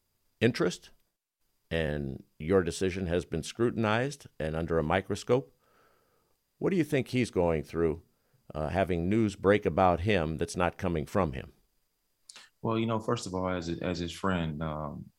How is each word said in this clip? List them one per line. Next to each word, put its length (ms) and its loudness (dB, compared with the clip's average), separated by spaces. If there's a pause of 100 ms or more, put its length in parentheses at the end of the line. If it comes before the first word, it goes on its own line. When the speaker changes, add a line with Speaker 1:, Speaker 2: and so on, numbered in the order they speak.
(400)
Speaker 1:
interest, 500 0 (800)
and 520 -2 (160)
your 240 2
decision 440 -2
has 180 0
been 180 -6
scrutinized 840 -2 (120)
and 180 -4
under 220 0
a 40 2
microscope. 680 -2 (1080)
What 120 0
do 60 0
you 80 4
think 240 0
he's 220 2
going 340 2
through, 380 0 (520)
uh, 140 -4
having 400 0
news 280 2
break 300 4
about 340 4
him 380 2
that's 180 -4
not 220 0
coming 280 -2
from 260 0
him? 200 -10 (1120)
Speaker 2:
Well, 160 0
you 80 0
know, 120 0
first 280 -4
of 80 -8
all, 140 -2
as 200 -2
a, 140 -4
as 160 -2
his 140 -4
friend, 500 -2
um, 420 -6 (140)